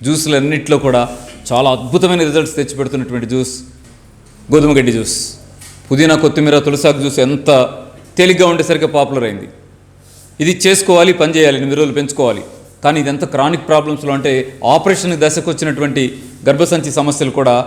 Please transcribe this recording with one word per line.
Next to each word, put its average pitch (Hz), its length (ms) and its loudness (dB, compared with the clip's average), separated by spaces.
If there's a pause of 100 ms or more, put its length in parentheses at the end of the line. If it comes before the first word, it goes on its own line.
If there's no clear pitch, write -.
జ్యూసులన్నిట్లో 147 760 0
కూడా 123 400 0 (340)
చాలా 131 180 2
అద్భుతమైన 170 540 0
రిజల్ట్స్ 156 320 -2
తెచ్చిపెడుతున్నటువంటి 131 680 -6
జ్యూస్ 127 280 -4 (1000)
గోధుమ 147 260 6
గడ్డి 123 140 2
జ్యూస్. 113 240 -4 (760)
పుదీనా, 156 240 4
కొత్తిమీర, 147 440 2
తులసాకు 143 400 2
జ్యూస్ 135 200 -4
ఎంత 135 320 0 (680)
తేలిగ్గా 180 300 4
ఉండేసరికి 160 400 0
పాపులర్ 135 380 -2
అయింది. 104 240 -8 (920)
ఇది 180 260 0
చేసుకోవాలి, 185 460 4
పని 160 240 0
చేయాలి, 147 200 4
ఎనిమిది 139 200 -2
రోజులు 147 180 0
పెంచుకోవాలి. 123 480 -2 (420)
కానీ 151 160 2
ఇదంతా 139 260 -4
క్రానిక్ 147 420 -2
ప్రాబ్లమ్స్‌లో, 147 440 -2
అంటే 139 200 -2 (320)
ఆపరేషన్ 175 520 0
దశకు 151 340 0
వచ్చినటువంటి 139 520 -4 (460)
గర్భసంచి 151 440 0
సమస్యలు 147 380 -2
కూడా 127 260 2 (100)